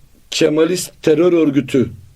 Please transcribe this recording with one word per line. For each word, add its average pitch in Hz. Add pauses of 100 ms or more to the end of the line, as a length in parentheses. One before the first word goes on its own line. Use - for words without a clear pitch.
(320)
Kemalist 165 (100)
terör 165
örgütü. 143 (260)